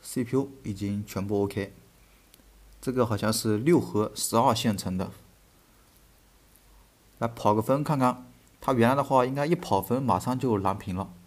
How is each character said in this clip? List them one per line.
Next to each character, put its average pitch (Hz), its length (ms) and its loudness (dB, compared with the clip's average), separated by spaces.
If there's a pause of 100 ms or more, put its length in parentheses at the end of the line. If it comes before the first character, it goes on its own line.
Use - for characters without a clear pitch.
C - 220 -4
P 120 120 -4
U 135 140 0 (140)
已 110 100 -6
经 101 320 -4
全 98 220 -6
部 101 160 2
O 101 40 0
K， 98 260 -6 (1080)
这 131 100 -4
个 123 140 2
好 113 100 -2
像 107 160 0
是 107 260 0
六 143 220 4
核 107 360 0
十 - 220 0
二 120 180 4
线 110 220 0
程 92 200 -4
的。 92 140 -4 (2000)
来 120 80 -2
跑 110 260 0
个 107 80 0
分 139 220 0
看 143 160 0
看， 123 260 0 (340)
它 135 140 0
原 117 160 6
来 135 60 4
的 143 80 0
话 131 220 4
应 135 100 -4
该 143 100 -2
一 170 100 2
跑 101 260 -2
分 123 200 -2
马 98 180 2
上 - 180 -4
就 120 200 0
蓝 98 200 0
屏 95 180 -6
了。 92 140 -6 (180)